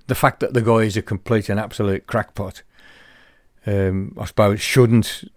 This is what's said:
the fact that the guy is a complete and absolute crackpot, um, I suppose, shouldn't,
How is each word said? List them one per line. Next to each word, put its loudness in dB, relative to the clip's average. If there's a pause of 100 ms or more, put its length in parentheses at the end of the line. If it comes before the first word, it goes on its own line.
the 0
fact 0
that -4
the 2
guy 4
is 0
a -2
complete -4
and -2
absolute -4
crackpot, -6 (1000)
um, -2
I -8
suppose, 2
shouldn't, 2 (140)